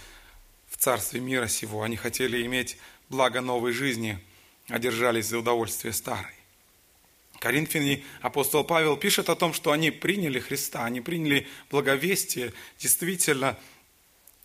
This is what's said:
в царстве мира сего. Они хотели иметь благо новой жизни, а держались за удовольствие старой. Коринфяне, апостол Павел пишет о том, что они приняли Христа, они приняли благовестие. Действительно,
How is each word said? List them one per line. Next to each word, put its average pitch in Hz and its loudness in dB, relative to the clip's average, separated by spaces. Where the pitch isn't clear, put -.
в - -14
царстве 120 0
мира 127 0
сего. 107 -4
Они 113 -2
хотели 120 -2
иметь 123 -4
благо 127 2
новой 123 0
жизни, 113 -2
а 117 -4
держались 117 2
за 117 -2
удовольствие 113 0
старой. 101 -6
Коринфяне, 143 0
апостол 139 2
Павел 156 4
пишет 190 2
о 165 2
том, 165 2
что - 0
они 151 4
приняли 165 0
Христа, 139 -4
они 120 -2
приняли 151 0
благовестие. 135 0
Действительно, 135 2